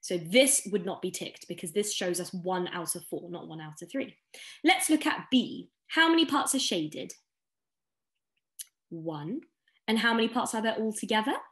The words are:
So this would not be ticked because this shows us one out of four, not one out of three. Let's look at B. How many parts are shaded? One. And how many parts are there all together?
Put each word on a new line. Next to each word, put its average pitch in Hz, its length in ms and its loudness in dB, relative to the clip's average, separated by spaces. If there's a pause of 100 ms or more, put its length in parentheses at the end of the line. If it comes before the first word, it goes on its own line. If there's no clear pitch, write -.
So 180 160 -4
this 208 540 4
would 185 140 0
not 185 160 -4
be 185 100 -4
ticked - 360 -12
because 165 260 -10
this 208 200 0
shows 180 260 -2
us 170 140 -6
one 180 360 -2
out 170 260 -6
of 165 100 -12
four, 170 240 -10
not 170 180 -10
one 160 120 -12
out 156 220 -12
of 170 100 -16
three. 262 240 -6 (480)
Let's 370 260 4
look 302 160 4
at 294 260 0
B. 202 380 2 (180)
How 330 220 4
many 330 160 6
parts 277 300 0
are 262 40 2
shaded? 165 540 -2 (1800)
One. 165 520 -6 (460)
And 220 120 2
how 233 140 4
many 233 160 2
parts 233 240 -2
are 220 80 0
there 226 140 0
all 214 180 -2
together? 214 400 0 (180)